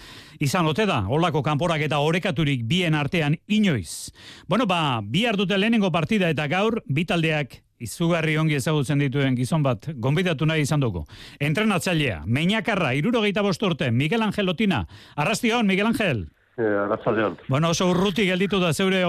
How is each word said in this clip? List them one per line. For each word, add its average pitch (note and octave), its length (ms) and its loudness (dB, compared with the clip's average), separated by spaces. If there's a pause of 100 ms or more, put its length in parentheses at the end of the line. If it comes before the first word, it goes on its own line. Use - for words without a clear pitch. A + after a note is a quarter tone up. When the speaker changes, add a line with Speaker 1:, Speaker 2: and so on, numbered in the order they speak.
(380)
Speaker 1:
izan D#3 320 2
ote G#3+ 160 2
da, E3+ 140 2 (100)
holako D#3 320 2
kanporaketa D#3 600 0
orekaturik D#3 640 0
bien E3+ 260 0
artean D3+ 540 0
inoiz. F#3+ 640 0 (340)
Bueno, A3+ 240 0
ba, D3+ 320 0
bihar F#3 380 0
dute G3+ 180 0
lehenengo G#3 340 2
partida F3 380 0
eta D3+ 220 -2
gaur, A3 340 0
bi D#3+ 240 -2
taldeak D#3+ 480 -2 (260)
izugarri D#3+ 540 0
ongi D#3 220 2
ezagutzen D3 420 0
dituen C#3 380 0
gizon D3 260 0
bat B2+ 300 -2
gonbidatu D3+ 500 0
nahi D#3 220 2
izan D3 160 2
dugu. F2 240 -4 (320)
Entrenatzailea, E3 880 0
Meñakarra, F3 680 0
hirurogeita G#3 480 0
bost G3+ 240 0
urte, D3+ 240 0
Miguel D3+ 320 2
Ángel G3+ 320 0
Otina. D#3 320 0 (300)
Arrastion, G#3+ 500 0
Miguel G3 240 2
Ángel. D3 380 -2 (280)
Speaker 2:
Eh, A#2+ 60 -4
arratsaldeon. G#2 720 0 (160)
Speaker 1:
Bueno, D#3 240 0
oso F#3 160 0
urruti F#3+ 400 2
gelditu F#3 320 0
da E3 160 2
zeure F#3+ 320 2